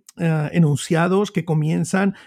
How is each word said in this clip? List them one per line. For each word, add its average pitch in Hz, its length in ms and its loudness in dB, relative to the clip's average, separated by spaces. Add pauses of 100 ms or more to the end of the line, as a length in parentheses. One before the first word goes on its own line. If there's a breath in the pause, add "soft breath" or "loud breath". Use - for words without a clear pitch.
(180)
eh, 160 360 -2
enunciados 175 760 2
que 165 140 -4
comienzan 170 720 0 (120)